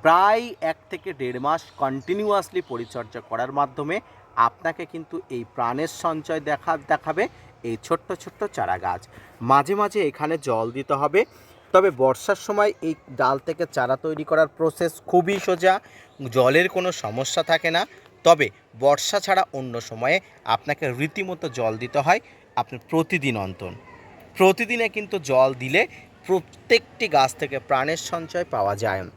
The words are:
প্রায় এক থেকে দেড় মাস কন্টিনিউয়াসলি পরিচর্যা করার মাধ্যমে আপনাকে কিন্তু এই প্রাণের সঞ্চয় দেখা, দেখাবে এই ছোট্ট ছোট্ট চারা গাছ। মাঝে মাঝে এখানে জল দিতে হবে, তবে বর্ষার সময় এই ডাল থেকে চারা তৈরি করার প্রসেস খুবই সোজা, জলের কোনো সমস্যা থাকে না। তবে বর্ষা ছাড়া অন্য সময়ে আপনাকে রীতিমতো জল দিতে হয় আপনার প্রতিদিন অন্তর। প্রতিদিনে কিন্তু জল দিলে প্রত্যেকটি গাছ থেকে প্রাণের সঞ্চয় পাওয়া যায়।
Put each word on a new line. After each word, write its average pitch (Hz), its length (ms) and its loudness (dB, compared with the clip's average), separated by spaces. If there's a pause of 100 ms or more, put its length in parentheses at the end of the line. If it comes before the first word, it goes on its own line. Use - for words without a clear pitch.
প্রায় 202 600 4
এক 160 140 -2 (140)
থেকে 185 240 -10
দেড় 127 260 -6
মাস 151 220 -2 (160)
কন্টিনিউয়াসলি 185 840 -2
পরিচর্যা 117 600 -10
করার 120 300 -6
মাধ্যমে 143 480 -4 (360)
আপনাকে 160 500 -2
কিন্তু 160 440 -12
এই 120 160 -8 (100)
প্রাণের 131 320 -2
সঞ্চয় 160 520 -6
দেখা, 151 380 -4
দেখাবে 160 500 -2 (360)
এই 117 200 -6
ছোট্ট - 300 -4
ছোট্ট - 300 -10 (100)
চারা 90 240 -2
গাছ। 90 300 -6 (340)
মাঝে 135 340 2
মাঝে 202 320 0
এখানে 151 300 -4
জল 117 340 -2
দিতে 135 220 -4
হবে, 147 320 2 (460)
তবে 185 200 6
বর্ষার 131 440 0
সময় 208 460 0
এই 160 140 -4 (160)
ডাল 135 280 0
থেকে 165 320 -6
চারা 131 240 0
তৈরি 156 280 -6
করার 156 240 4
প্রসেস 160 600 -2
খুবই 180 320 2
সোজা, 185 400 2 (520)
জলের 135 380 4
কোনো 185 220 -2
সমস্যা 127 520 -4
থাকে 165 280 0
না। 165 140 0 (380)
তবে 147 260 6 (300)
বর্ষা 143 400 2
ছাড়া 190 340 2
অন্য 127 280 -6
সময়ে 127 380 -2 (260)
আপনাকে 135 460 0
রীতিমতো 160 580 -6
জল 113 280 -2
দিতে 123 220 -2
হয় 170 200 4 (360)
আপনার 120 240 -4 (100)
প্রতিদিন 147 480 0
অন্তর। 95 340 -8 (680)
প্রতিদিনে 233 520 2
কিন্তু 208 300 -6
জল 131 340 4
দিলে 131 340 0 (400)
প্রত্যেকটি - 800 -2
গাছ 135 280 4
থেকে 139 240 -6
প্রাণের 143 380 -2
সঞ্চয় 170 540 -6
পাওয়া 104 240 0
যায়। 98 420 -4